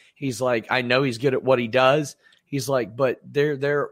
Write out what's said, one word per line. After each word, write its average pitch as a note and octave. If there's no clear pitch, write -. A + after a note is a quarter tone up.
He's B2+
like, B2
"I B2+
know B2
he's B2
good C3
at B2
what B2+
he A#2
does." C3
He's C3+
like, A#2
"But B2+
there, C#3
there, C#3+